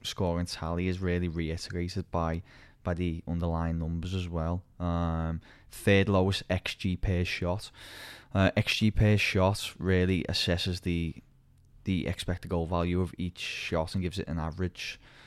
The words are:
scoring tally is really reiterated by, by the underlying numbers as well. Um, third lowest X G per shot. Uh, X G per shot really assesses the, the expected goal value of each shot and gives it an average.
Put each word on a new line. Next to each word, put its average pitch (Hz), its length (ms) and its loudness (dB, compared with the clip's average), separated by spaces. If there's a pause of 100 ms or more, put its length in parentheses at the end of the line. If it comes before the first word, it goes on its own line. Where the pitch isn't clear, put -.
scoring 87 440 -2
tally 87 420 -4
is 92 120 -2
really 90 280 0
reiterated 85 840 -4
by, 82 320 -2 (420)
by 90 100 -2
the 85 320 -2
underlying 82 520 0
numbers 82 360 -4
as 90 140 -2
well. 85 340 -2 (160)
Um, 82 640 0 (300)
third 98 380 6
lowest 95 420 4
X - 240 -2
G 92 220 -2
per 90 280 2
shot. 90 460 -2 (640)
Uh, 95 220 6
X - 200 2
G 107 140 4
per 104 260 6
shot 98 600 2
really 92 500 4
assesses 90 540 0
the, 85 320 -2 (720)
the 92 220 0
expected - 420 -4
goal 85 180 0
value 87 340 0
of 90 180 -2
each 90 200 -4
shot - 560 -4
and 95 80 0
gives 90 160 -4
it - 80 -4
an 82 120 -4
average. 82 600 -4 (280)